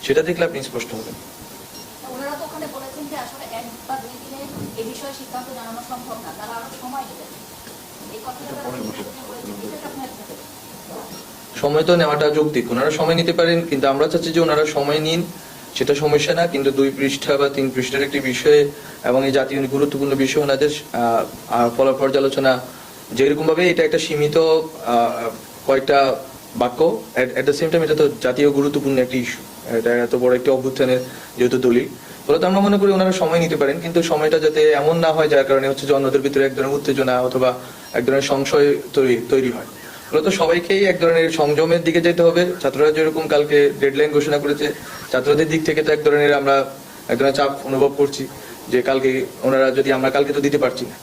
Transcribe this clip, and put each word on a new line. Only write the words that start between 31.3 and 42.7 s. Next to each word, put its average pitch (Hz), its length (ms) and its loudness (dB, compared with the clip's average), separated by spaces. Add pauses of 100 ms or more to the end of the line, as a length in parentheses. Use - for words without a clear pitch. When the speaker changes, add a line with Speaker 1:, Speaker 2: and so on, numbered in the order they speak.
Speaker 1:
যেহেতু 123 200 2
দলিল, 123 280 2 (420)
ফলত 147 160 4
আমরা 190 160 2
মনে 202 180 4
করি 196 140 4
ওনারা 190 200 4
সময় 170 280 0
নিতে 160 160 0
পারেন, 143 240 0
কিন্তু 170 240 0
সময়টা 156 360 2
যাতে 151 320 4
এমন 151 260 4
না 160 160 2
হয় 156 160 2
যার 139 160 4
কারণে 135 220 2
হচ্ছে 135 200 -4
যে 143 60 4
অন্যদের 135 280 2
ভিতরে 139 240 2
এক 131 100 -2
ধরনের 135 200 -2
উত্তেজনা 127 460 0
অথবা 127 320 2 (440)
এক 123 100 -2
ধরনের 135 240 2
সংশয় 143 380 4 (260)
তৈরি, 127 220 4 (140)
তৈরি 131 240 2
হয়। - 140 -12 (400)
মূলত 156 180 0 (120)
সবাইকেই 175 420 2 (100)
এক 175 120 0
ধরনের 165 260 4 (100)
সংযমের 160 480 2
দিকে 165 200 4
যেতে 170 200 2
হবে। 170 160 4 (180)
ছাত্ররা 139 360 4